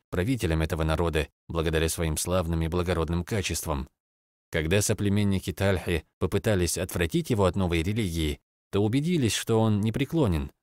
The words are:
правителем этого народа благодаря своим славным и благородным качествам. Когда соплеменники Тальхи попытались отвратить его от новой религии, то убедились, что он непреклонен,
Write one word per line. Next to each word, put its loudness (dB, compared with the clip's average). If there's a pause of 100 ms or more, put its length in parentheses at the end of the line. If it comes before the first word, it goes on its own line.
правителем 0
этого -2
народа 0 (180)
благодаря 0
своим -2
славным 0
и 0
благородным 0
качествам. -4 (600)
Когда 2
соплеменники 0
Тальхи 0 (140)
попытались 0
отвратить -2
его 4
от 2
новой 2
религии, -2 (320)
то 2
убедились, 0
что 0
он 4
непреклонен, 0 (120)